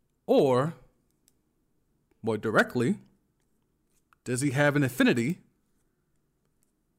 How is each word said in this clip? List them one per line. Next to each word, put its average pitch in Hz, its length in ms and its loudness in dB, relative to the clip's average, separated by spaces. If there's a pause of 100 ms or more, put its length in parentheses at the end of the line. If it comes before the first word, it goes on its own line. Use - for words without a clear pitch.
(240)
Or, 151 500 2 (1500)
more 110 160 -2
directly, 123 600 -2 (1200)
does 123 180 -6
he 143 120 -2
have 147 240 0
an 147 80 2
affinity 127 560 0 (1600)